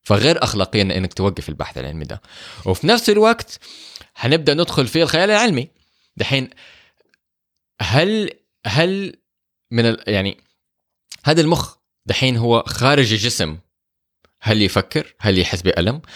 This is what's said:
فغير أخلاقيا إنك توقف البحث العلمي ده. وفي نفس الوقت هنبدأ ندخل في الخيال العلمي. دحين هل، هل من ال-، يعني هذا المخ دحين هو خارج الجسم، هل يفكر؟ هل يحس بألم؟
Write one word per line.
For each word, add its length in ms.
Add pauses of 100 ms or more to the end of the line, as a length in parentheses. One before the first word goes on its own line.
فغير 420
أخلاقيا 380
إنك 320
توقف 340
البحث 300
العلمي 260
ده. 180 (420)
وفي 220
نفس 240
الوقت 480 (580)
هنبدأ 380
ندخل 320
في 160
الخيال 280
العلمي. 380 (480)
دحين 340 (1300)
هل، 480 (360)
هل 500 (540)
من 160
ال-، 200
يعني 320 (880)
هذا 160
المخ 340 (320)
دحين 300
هو 300
خارج 460
الجسم، 460 (800)
هل 220
يفكر؟ 580
هل 180
يحس 240
بألم؟ 380 (160)